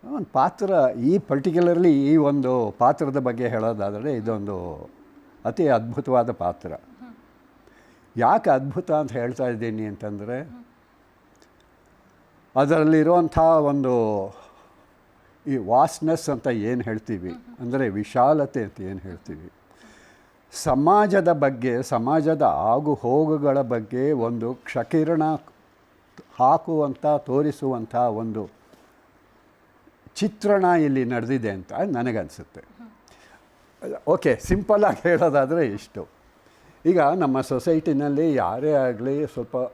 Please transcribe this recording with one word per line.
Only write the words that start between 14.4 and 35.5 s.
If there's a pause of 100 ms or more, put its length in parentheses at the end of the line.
ಈ
ವಾಸ್ಟ್‌ನೆಸ್
ಅಂತ
ಏನು
ಹೇಳ್ತೀವಿ, (280)
ಅಂದರೆ
ವಿಶಾಲತೆ
ಅಂತ
ಏನು
ಹೇಳ್ತೀವಿ, (1000)
ಸಮಾಜದ
ಬಗ್ಗೆ,
ಸಮಾಜದ
ಆಗು
ಹೋಗುಗಳ
ಬಗ್ಗೆ
ಒಂದು
ಕ್ಷಕಿರಣ (1160)
ಹಾಕುವಂಥ, (120)
ತೋರಿಸುವಂಥ
ಒಂದು (1600)
ಚಿತ್ರಣ
ಇಲ್ಲಿ
ನಡೆದಿದೆ
ಅಂತ
ನನಗನ್ಸುತ್ತೆ. (1400)
ಓಕೆ,
ಸಿಂಪಲ್ಲಾಗಿ
ಹೇಳೋದಾದರೆ